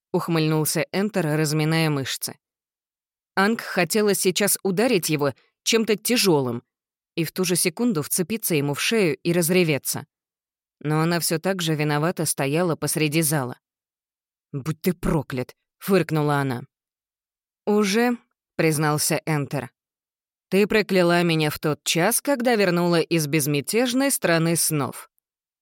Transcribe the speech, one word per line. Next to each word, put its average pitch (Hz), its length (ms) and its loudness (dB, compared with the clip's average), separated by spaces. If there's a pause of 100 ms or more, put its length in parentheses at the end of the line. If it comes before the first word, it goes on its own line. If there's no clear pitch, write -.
(120)
ухмыльнулся 156 800 0
Энтер, 196 340 -2
разминая 156 640 0
мышцы. - 480 -6 (960)
Анг 202 260 0
хотела 202 540 0
сейчас 190 480 0
ударить 196 480 0
его 143 240 0 (280)
чем-то 220 340 0
тяжелым, 147 640 0 (520)
и 160 100 -2
в - 80 -12
ту 185 120 -2
же 170 120 0
секунду 185 460 -2
вцепиться 185 520 -4
ему 143 200 0
в - 60 -8
шею 196 360 0
и 170 160 -2
разреветься. 170 760 0 (720)
Но 156 200 0
она 170 200 0
все 160 180 -2
так 190 220 -4
же 160 140 0
виновато 151 500 -2
стояла 151 520 -2
посреди 156 460 -2
зала. 135 360 -2 (920)
"Будь 147 280 -8
ты 185 140 0
проклят!" — 139 600 -4 (240)
фыркнула 156 580 0
она. 135 280 -4 (1000)
"Уже?" — 214 520 2 (400)
признался 151 680 0
Энтер. 143 440 -4 (800)
"Ты 196 160 4
прокляла 185 560 2
меня 160 280 2
в - 80 -8
тот 151 260 -4
час, 185 360 0
когда 240 360 0
вернула 175 440 2
из 160 260 0
безмятежной 202 840 0
страны 165 460 2
снов". 143 540 -4 (520)